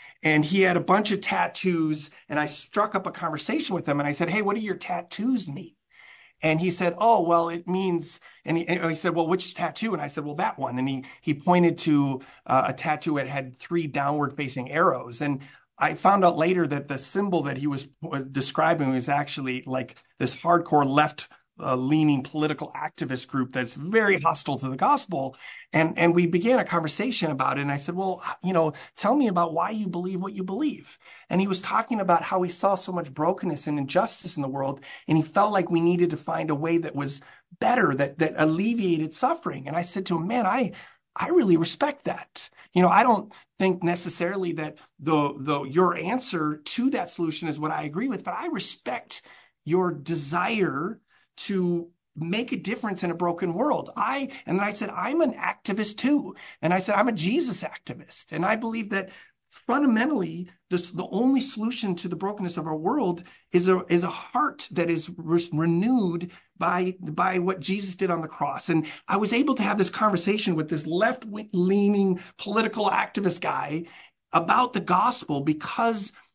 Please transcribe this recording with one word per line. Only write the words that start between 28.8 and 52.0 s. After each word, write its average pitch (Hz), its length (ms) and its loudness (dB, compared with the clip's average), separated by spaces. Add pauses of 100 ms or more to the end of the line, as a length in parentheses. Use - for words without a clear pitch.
tell 214 200 2
me 277 120 4
about 170 280 0
why 175 160 0
you 214 160 -4
believe 180 340 -4
what 196 120 -6
you 196 100 -6
believe." 214 560 -4 (320)
And 185 100 4
he 196 60 2
was 185 120 -2
talking 220 400 -2
about 196 220 4
how 185 220 0
he 180 60 0
saw 196 260 0
so 185 160 -4
much 165 200 -6
brokenness 165 540 -2
and 147 140 -2
injustice 170 560 -2
in 147 80 -2
the 135 40 -4
world, 139 340 -4 (260)
and 156 100 4
he 156 60 4
felt 208 280 2
like 185 200 0
we 165 100 4
needed 170 300 4
to 151 60 -4
find 160 340 -4
a 147 40 0
way 165 220 0
that 156 180 -4
was 139 260 -4 (380)
better, 220 360 4
that, 139 240 0
that 156 180 2
alleviated 165 760 2
suffering. 165 540 -2
And 147 80 -6
I 175 60 0
said 185 260 -6
to 175 80 0
him, 160 120 -2
"Man, 233 180 0
I, 214 280 0 (420)
I - 140 -4
really 226 280 6
respect 285 480 -2
that. - 460 -10 (220)
You 180 100 6
know, 180 60 8
I 202 120 8
don't 240 320 2 (240)
think 185 240 2
necessarily 175 680 -2
that 151 260 -8 (220)
the, 147 360 2
the, 139 280 -2
your 170 320 2
answer 160 680 -2
to 254 280 -2
that 196 180 -2
solution 165 380 -4
is 151 120 -4
what 156 120 -2
I 151 100 -4
agree 160 280 -4
with, 202 140 -6
but 180 120 -6
I 240 100 -8
respect - 800 -8 (420)
your 175 260 2
desire 160 1080 -2 (380)
to 175 500 -2 (280)